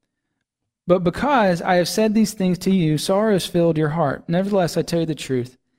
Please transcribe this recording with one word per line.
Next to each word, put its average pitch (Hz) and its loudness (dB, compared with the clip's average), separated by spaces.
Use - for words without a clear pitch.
But 180 2
because 196 0
I 196 0
have 175 2
said 220 0
these 214 2
things 180 -2
to 190 -2
you, 160 2
sorrow 202 0
has 180 0
filled 170 0
your 156 0
heart. 151 -2
Nevertheless, 185 0
I 160 0
tell 170 -2
you 165 -2
the 151 -4
truth. 123 -6